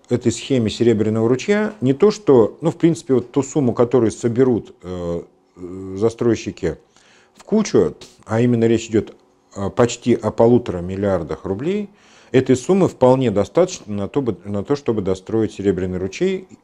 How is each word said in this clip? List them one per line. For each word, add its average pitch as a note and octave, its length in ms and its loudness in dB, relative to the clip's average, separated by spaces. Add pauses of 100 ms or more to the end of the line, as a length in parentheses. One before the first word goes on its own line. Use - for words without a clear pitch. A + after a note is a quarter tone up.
этой A#2+ 240 0
схеме A#2+ 360 -2
Серебряного A2+ 600 0
ручья G#3 520 -2
не C3+ 140 0
то, G3 160 4
что, B2 500 4
ну, E3 100 0
в D#3+ 60 -8
принципе, D#3+ 380 0
вот A#2+ 160 0
ту C#3+ 120 -2
сумму, C3+ 300 0
которую A#2 380 2
соберут, A#2+ 720 0
э, F2 400 -6 (720)
застройщики G#2+ 840 -2 (580)
в - 80 -20
кучу, C#3 500 2 (320)
а A2 140 -2
именно A#2+ 260 2
речь A2+ 240 0
идёт, G#2 240 -2 (400)
э, G2 160 -6
почти A#2+ 440 0
о - 180 -4
полутора A#2 480 2
миллиардах F#2 640 -4
рублей – D#3+ 440 -4 (440)
этой C3 240 4
суммы F3+ 320 0
вполне B2+ 420 2
достаточно G#2+ 640 -2
на G2+ 160 -6
то, C#3+ 140 -2
бы, A2+ 220 -4
на G2+ 180 -6
то, C#3+ 140 -2
чтобы A2+ 260 -4
достроить G2+ 520 -2
Серебряный F#2 440 -2
ручей F#3 480 -4 (180)